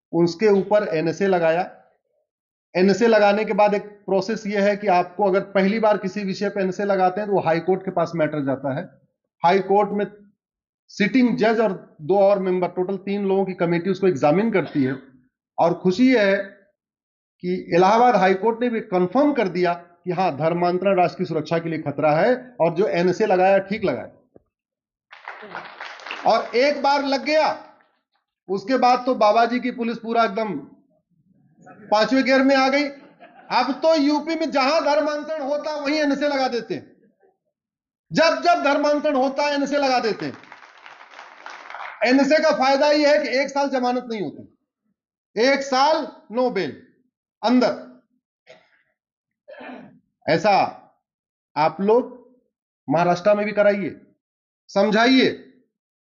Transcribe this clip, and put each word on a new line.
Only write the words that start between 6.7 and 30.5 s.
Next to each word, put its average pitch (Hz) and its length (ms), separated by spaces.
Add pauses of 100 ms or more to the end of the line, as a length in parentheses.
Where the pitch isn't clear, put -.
लगाते 190 380
हैं, 208 80
तो 196 60
वो 165 60
हाई 165 180
कोर्ट 185 220
के 190 100
पास 165 240
मैटर 151 300
जाता 135 320
है। 180 60 (640)
हाई 190 140
कोर्ट 202 300
में 202 380 (640)
sitting 233 480
judge 220 220
और 196 420
दो 180 180
और 196 200
member, 185 280
total 185 300
तीन 202 280
लोगों 190 200
की 190 80
committee 170 360
उसको 190 180
examine 165 440
करती 151 320
है। 131 180 (580)
और 170 140
खुशी 185 400
ये 233 60
है 202 180 (1040)
कि 180 340
इलाहाबाद 226 400
हाई 190 180
कोर्ट 220 280
ने 247 80
भी 226 120
confirm 214 520
कर 220 140
दिया 175 260
कि - 380
हाँ, 165 260
धर्मांतरण 175 600
राष्ट्र 175 200
की 180 80
सुरक्षा 160 340
के 165 100
लिए 156 120
खतरा 147 340
है, 240 460
और 160 140
जो 196 120
एनएसए 180 380
लगाया, 196 320
ठीक 196 260
लगाया। 120 280 (2250)
और - 240
एक 277 280
बार 277 220
लग 269 180
गया, 294 520 (760)
उसके 196 280
बाद 247 280
तो 254 100
बाबा 220 300
जी 240 140
की 247 120
पुलिस 233 260
पूरा 226 260
एकदम 208 340 (1120)